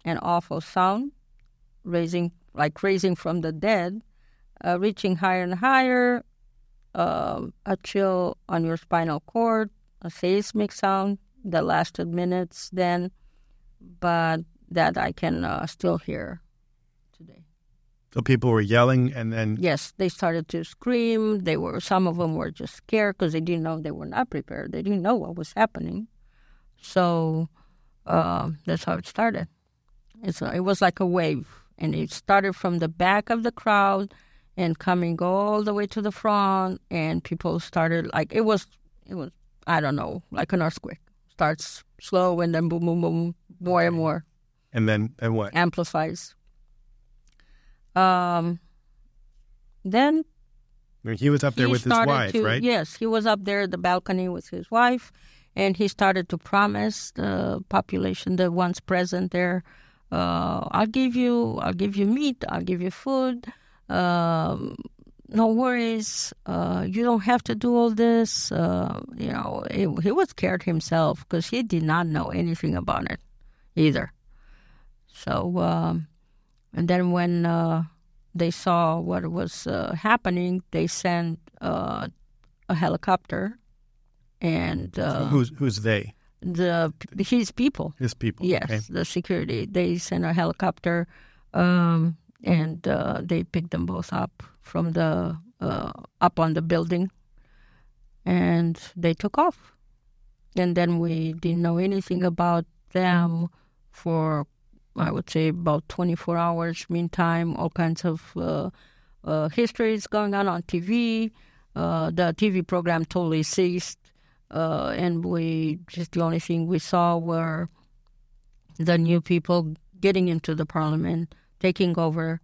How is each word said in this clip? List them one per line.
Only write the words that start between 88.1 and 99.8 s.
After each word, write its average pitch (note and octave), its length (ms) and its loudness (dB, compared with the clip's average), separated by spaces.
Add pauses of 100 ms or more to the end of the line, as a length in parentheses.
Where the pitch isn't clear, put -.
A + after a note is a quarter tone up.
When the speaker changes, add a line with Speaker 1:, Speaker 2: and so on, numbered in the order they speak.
Speaker 2:
people, - 320 -4
Speaker 1:
Yes, F3+ 180 2
Speaker 2:
okay. A2 160 -2 (100)
Speaker 1:
the - 160 -4
security. F3 600 -4
They F3+ 320 0
sent E3+ 280 -4
a E3 80 0
helicopter, E3+ 760 -2 (460)
um, E3+ 640 4 (260)
and, D#3+ 440 0
uh, - 360 -2
they F3 200 -2
picked F3 280 -4
them E3+ 140 -2
both F3 280 -6
up - 300 -6 (180)
from E3 320 -4
the, E3 440 0 (220)
uh, - 320 -4 (300)
up F3 180 4
on D#3+ 140 2
the D#3+ 80 -2
building, E3+ 500 0 (1120)
and E3+ 540 2 (160)
they E3+ 180 2
took - 240 -6
off. - 360 0 (800)